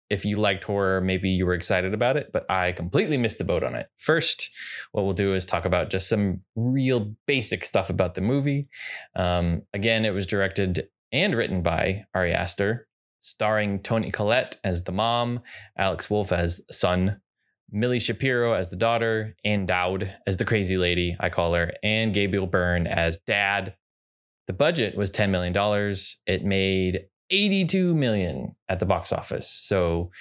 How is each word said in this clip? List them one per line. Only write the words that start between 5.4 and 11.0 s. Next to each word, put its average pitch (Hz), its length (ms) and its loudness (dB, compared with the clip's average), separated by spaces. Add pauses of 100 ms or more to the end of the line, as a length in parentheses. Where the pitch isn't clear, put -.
talk 87 180 -2
about 87 240 2
just 92 180 -2
some 101 360 0 (120)
real 123 600 0 (120)
basic 127 380 0
stuff 95 240 0
about 92 260 0
the 90 60 -6
movie. 139 480 0 (480)
Um, 87 460 2 (100)
again, 110 320 2
it 107 80 0
was 95 140 -2
directed 95 640 0 (240)